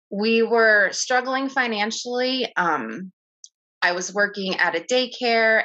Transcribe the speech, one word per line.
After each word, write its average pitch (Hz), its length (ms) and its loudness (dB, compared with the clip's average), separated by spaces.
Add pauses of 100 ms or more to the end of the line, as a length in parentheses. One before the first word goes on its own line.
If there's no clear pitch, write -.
(100)
we 226 320 2
were 214 500 4
struggling 262 560 -2
financially. 247 1080 -2
Um, 156 540 -2 (720)
I 180 120 2
was 185 200 -6
working 196 440 -2
at 170 200 0
a 170 40 -2
daycare 233 840 0